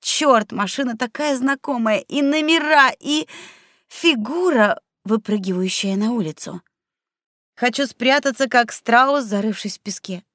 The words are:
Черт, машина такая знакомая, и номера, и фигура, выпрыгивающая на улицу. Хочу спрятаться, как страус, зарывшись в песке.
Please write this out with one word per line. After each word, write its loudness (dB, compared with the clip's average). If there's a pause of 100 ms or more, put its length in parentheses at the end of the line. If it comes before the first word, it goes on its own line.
Черт, 2
машина -4
такая -2
знакомая, -2
и -4
номера, 4
и -2 (600)
фигура, 0 (220)
выпрыгивающая -2
на 0
улицу. -6 (960)
Хочу 0
спрятаться, 0
как 2
страус, 2
зарывшись -4
в -20
песке. -10 (120)